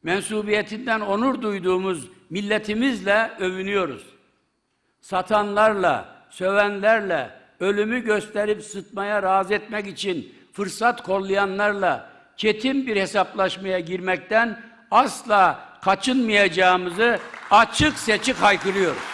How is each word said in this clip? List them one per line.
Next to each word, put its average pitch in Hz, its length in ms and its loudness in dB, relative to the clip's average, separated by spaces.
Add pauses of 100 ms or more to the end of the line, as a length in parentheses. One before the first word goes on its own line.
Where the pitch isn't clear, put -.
Mensubiyetinden 214 960 -2
onur 214 420 0
duyduğumuz 185 680 -2 (200)
milletimizle 208 1080 0
övünüyoruz. 190 680 -4 (960)
Satanlarla, 202 1300 0
sövenlerle, 196 1080 0 (220)
ölümü 208 440 0
gösterip 208 600 -2
sıtmaya 202 600 -6
razı 190 300 2
etmek 208 340 -6
için 180 480 -8 (180)
fırsat 220 500 -2
kollayanlarla 196 1040 0 (280)
çetin 254 500 -2
bir 220 80 -2
hesaplaşmaya 190 840 0
girmekten 185 800 -2 (320)
asla 208 680 4 (220)
kaçınmayacağımızı 196 1400 2 (320)
açık 226 480 4
seçik 220 360 0
haykırıyoruz. 185 640 2 (120)